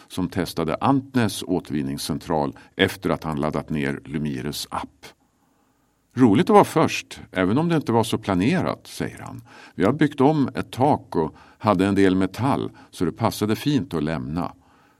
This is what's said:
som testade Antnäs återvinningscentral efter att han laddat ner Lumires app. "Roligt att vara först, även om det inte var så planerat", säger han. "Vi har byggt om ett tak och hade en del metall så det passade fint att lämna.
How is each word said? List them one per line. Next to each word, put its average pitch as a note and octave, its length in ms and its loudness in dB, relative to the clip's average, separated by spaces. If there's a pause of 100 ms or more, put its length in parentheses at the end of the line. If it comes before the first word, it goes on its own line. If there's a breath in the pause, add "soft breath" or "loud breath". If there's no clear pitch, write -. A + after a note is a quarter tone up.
som F#2 200 -4
testade E2 460 -2
Antnäs B2+ 680 0
återvinningscentral D2 1120 -4 (200 loud breath)
efter F#2 340 2
att D#2 140 -2
han D#2 160 -4
laddat D2 300 -4
ner C#2 340 -4
Lumires C#2+ 640 -6
app. - 360 -12 (1080)
"Roligt A#2+ 360 4
att G#3+ 40 6
vara G3+ 100 8
först, - 560 0 (120)
även F#2 260 0
om E3+ 100 0
det E3+ 80 2
inte B2+ 160 -2
var A2+ 120 4
så A2 140 -2
planerat", G#2+ 680 0
säger - 320 -10
han. - 240 -14 (320 loud breath)
"Vi E2+ 100 0
har G#2+ 80 4
byggt D3+ 280 0
om C#3+ 340 4
ett - 180 -6
tak B2+ 440 -2
och D#2+ 200 -2 (220 loud breath)
hade G2 280 4
en G2+ 80 2
del G2 200 6
metall F#2+ 560 -2 (200 loud breath)
så - 140 -6
det D#2+ 80 -2
passade G#2+ 440 -2
fint C3 380 -2
att D#2 100 -2
lämna. D#2 500 -4 (460 soft breath)